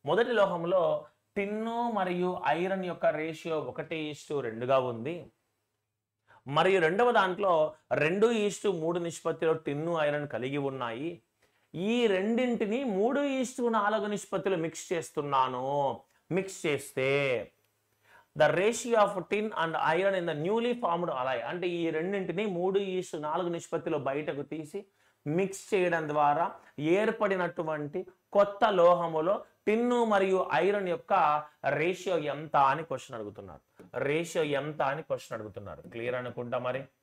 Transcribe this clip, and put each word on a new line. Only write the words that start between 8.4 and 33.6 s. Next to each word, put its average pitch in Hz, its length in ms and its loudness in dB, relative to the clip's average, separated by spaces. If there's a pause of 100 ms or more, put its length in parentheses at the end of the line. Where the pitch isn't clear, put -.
is 202 180 0
to 208 80 2 (120)
మూడు 170 240 0
నిష్పత్తిలో 160 460 0 (140)
టిన్ను 151 260 -2 (140)
ఐరన్ 147 280 -2
కలిగి 131 240 -4 (120)
ఉన్నాయి, 127 380 -6 (840)
ఈ - 20 2 (200)
రెండింటిని 226 640 0 (180)
మూడు 262 240 2 (180)
is 254 180 -2
to 254 60 -2 (160)
నాలుగు 208 360 0
నిష్పత్తిలో 190 500 -2
మిక్స్ 160 280 -8
చేస్తున్నాను. 135 760 0 (720)
మిక్స్ 190 280 -6
చేస్తే 135 460 -2 (1300)
the 151 60 8 (120)
ratio 226 460 2
of 190 100 -2 (160)
tin 214 160 0 (160)
and 160 120 -2 (200)
iron 190 240 2
in 170 120 -2
the 151 140 -4
newly 233 360 0
formed 175 300 0 (100)
alloy, 127 180 0 (120)
అంటే 180 160 -4 (120)
ఈ 170 40 -2 (140)
రెండింటిని 185 480 -2 (140)
మూడు 185 200 2 (180)
is 180 160 -4
to 165 60 -6 (100)
నాలుగు 175 260 -2
నిష్పత్తిలో 160 440 -4 (100)
బయటకు 143 340 -4 (100)
తీసి 156 280 -10 (580)
mix 190 220 -2 (100)
చేయడం 175 400 2
ద్వారా 147 340 2 (500)
ఏర్పడినటువంటి 175 1040 -2 (360)
కొత్త 202 280 4 (160)
లోహములో 170 560 4 (320)
టిన్ను 240 320 2 (140)
మరియు 190 260 4 (240)
iron 196 300 0
యొక్క 165 200 -2 (680)
రేషియో 180 360 0 (180)
ఎంత 151 220 -6 (160)
అని 156 180 -2
question 131 280 -8
అడుగుతున్నారు. 101 440 -12 (460)